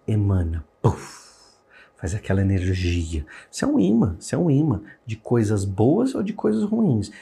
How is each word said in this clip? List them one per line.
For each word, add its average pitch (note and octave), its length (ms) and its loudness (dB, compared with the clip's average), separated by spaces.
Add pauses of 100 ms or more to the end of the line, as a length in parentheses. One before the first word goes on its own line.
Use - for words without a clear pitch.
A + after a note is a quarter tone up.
emana. F#2+ 560 0 (180)
Puf! - 380 -2 (800)
Faz F2+ 180 -6
aquela G2 240 0
energia. F2+ 840 0 (260)
Você - 140 -4
é - 20 0
um D4 100 0
imã, F#3+ 400 2
você - 180 -6
é - 20 -2
um F3 120 0
imã C#3 320 2 (240)
de G#2+ 120 -8
coisas G#2+ 480 0
boas C3 500 2
ou A3+ 80 -2
de G3+ 80 -4
coisas G#3+ 320 -2
ruins, G#3 480 0 (100)